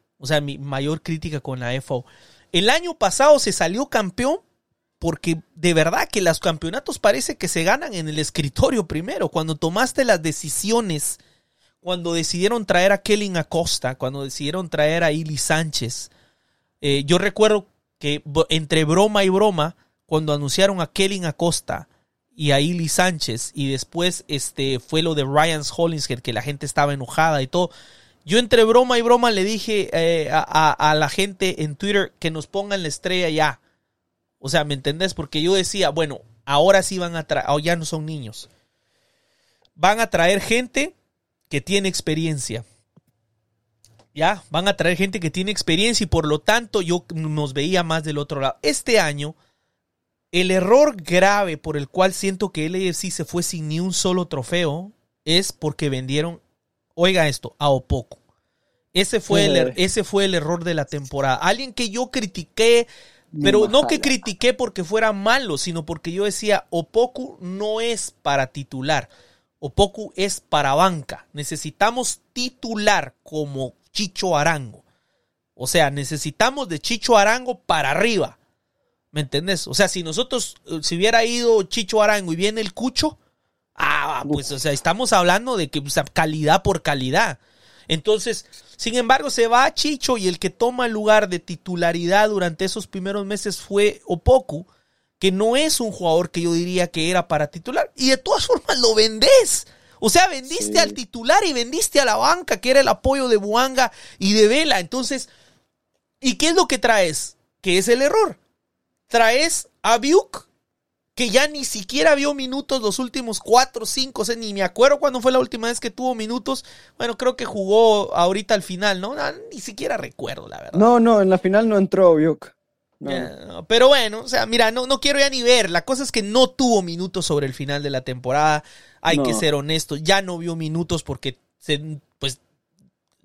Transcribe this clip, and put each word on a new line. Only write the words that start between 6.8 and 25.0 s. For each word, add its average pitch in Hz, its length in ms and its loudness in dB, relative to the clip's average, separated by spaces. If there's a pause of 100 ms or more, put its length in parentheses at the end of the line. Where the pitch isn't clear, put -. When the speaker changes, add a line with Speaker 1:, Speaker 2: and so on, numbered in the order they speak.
Speaker 1:
parece 247 380 2
que 196 120 -6
se 165 140 -2
ganan 247 320 0
en 160 140 -6
el 151 100 -6
escritorio 165 720 0
primero, 180 400 -4
cuando 160 260 -4
tomaste 208 500 0
las 196 180 2
decisiones, 170 960 -4 (600)
cuando 175 340 -6
decidieron 185 520 -2
traer 175 240 4
a 151 120 0
Kellen 208 340 0
Acosta, 160 600 -4
cuando 139 280 -8
decidieron 156 440 -8
traer 156 360 0
a 156 80 0
Ili 151 260 -6
Sánchez. 156 720 -4 (680)
Eh, 143 240 0
yo 170 140 4
recuerdo 208 480 2 (340)
que 147 240 -4
bo-, 151 240 0
entre 160 360 0
broma 196 380 2
y 190 60 2
broma, 185 480 2 (300)
cuando 156 260 -2
anunciaron 180 480 0
a 156 100 -4
Kellen 190 360 -2
Acosta - 640 -4 (460)
y 147 160 -2
a 139 100 4
Ili 165 280 -2
Sánchez, 156 640 -2
y 139 160 -4
después, 170 560 -4
este, 135 540 -4
fue 160 220 -2